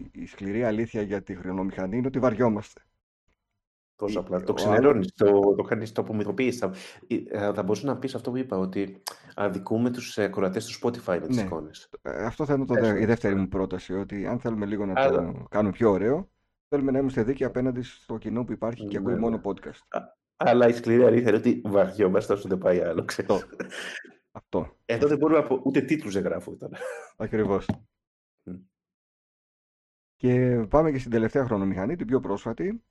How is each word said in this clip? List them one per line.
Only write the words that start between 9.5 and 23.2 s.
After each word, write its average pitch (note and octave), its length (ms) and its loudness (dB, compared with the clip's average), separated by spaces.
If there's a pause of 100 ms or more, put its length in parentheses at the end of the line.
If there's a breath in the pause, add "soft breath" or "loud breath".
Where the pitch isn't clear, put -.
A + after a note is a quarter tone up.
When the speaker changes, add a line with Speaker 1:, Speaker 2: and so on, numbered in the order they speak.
Speaker 2:
τους, A#2+ 260 -10
ε, G#2+ 60 2
ακροατές F#2+ 420 -2
του - 220 -12
Spotify A#2+ 340 -2
με D#2+ 60 -8
τις B2+ 80 0
Speaker 1:
Ναι. A#2 60 2
Speaker 2:
εικόνες. D#2+ 480 -8 (120)
Speaker 1:
Ε, C2+ 240 -8
αυτό A#2 200 -6
θα C#3+ 80 0
είναι C3+ 120 0
το B2 100 0
Speaker 2:
Έστω, A2 180 4
Speaker 1:
δε-, G2 80 0
η A2 40 2
δεύτερη A2 300 2
Speaker 2:
ναι. G2 60 0
Speaker 1:
μου F#2 60 -2
πρόταση, F#2+ 460 -4
ότι G2 340 -6
αν B2 120 -4
θέλουμε A2 260 -4
λίγο G2+ 200 -4
να G2 160 -4
Speaker 2:
Αλλά F2 300 2
Speaker 1:
το - 180 -12
κάνουμε G2+ 240 0
πιο A2+ 180 4
ωραίο, A#2 380 0 (380)
θέλουμε C#3 240 0
να C3 80 2
είμαστε B2+ 240 0
δίκαιοι C3+ 240 0
απέναντι B2+ 340 -2
στο - 360 -10
κοινό A2 260 -4
που A2+ 80 -8
υπάρχει A2+ 360 -6
και G#2 100 -4
ακούει G#2+ 160 -2
Speaker 2:
Ναι, A#2 60 0
Speaker 1:
μόνο A2+ 160 0
Speaker 2:
ναι. - 100 -6
Speaker 1:
podcast. - 340 -8 (100)
Speaker 2:
Α, - 100 -4 (360)
αλλά A#2+ 320 6
η A#2+ 60 6
σκληρή A#2+ 300 4
αλήθεια A#2 260 6
είναι G#2 80 6
ότι A#2+ 280 2
βαριόμαστε G2 680 2
όσο G2+ 140 -4
δεν F#2 100 0
πάει F#2 240 2
άλλο, E2+ 240 -2
ξέρεις. - 260 -2